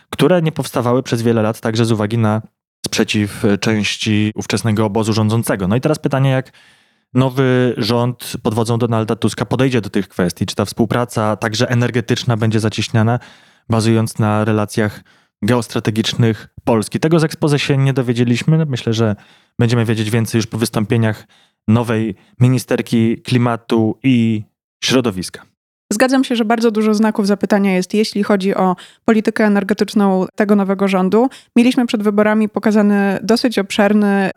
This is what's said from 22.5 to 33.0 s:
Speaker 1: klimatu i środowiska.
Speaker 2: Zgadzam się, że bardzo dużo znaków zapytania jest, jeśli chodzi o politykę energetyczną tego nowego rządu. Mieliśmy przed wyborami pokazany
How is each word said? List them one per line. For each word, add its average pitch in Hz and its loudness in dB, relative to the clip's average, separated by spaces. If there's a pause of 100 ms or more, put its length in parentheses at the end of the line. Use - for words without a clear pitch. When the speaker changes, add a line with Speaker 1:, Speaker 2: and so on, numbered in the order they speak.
Speaker 1:
klimatu 117 0
i 113 0 (400)
środowiska. 113 -2 (500)
Speaker 2:
Zgadzam 262 2
się, 254 -4
że 226 0
bardzo 226 2
dużo 214 2
znaków 214 0
zapytania 196 0
jest, 185 -2
jeśli 208 0
chodzi 196 0
o 185 0 (280)
politykę 220 0
energetyczną 202 0
tego 208 2
nowego 196 0
rządu. 190 2 (280)
Mieliśmy 247 2
przed 220 -2
wyborami 214 2
pokazany 202 2